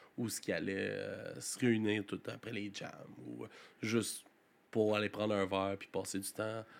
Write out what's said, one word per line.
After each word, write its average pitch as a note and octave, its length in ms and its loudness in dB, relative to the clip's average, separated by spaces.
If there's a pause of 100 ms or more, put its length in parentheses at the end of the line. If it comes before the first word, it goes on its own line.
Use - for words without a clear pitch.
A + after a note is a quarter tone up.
(180)
où A#2 120 0
ce - 100 -4
qu'ils - 140 -2
allaient, F#2+ 240 0
euh, G2+ 640 -4
se - 180 -6
réunir G#2+ 460 4
tout - 220 -4
après A2+ 260 -8
les G#2 200 -4
jams, - 180 -8 (340)
ou, A#2+ 180 -8
euh, - 40 -10 (340)
juste A2 440 2 (460)
pour G#2+ 240 6
aller G#2 140 4
prendre G#2 240 2
un G2 120 4
verre, G2 320 2
puis - 140 -14
passer - 280 -2
du F#2+ 120 -6
temps. A2 320 -4 (160)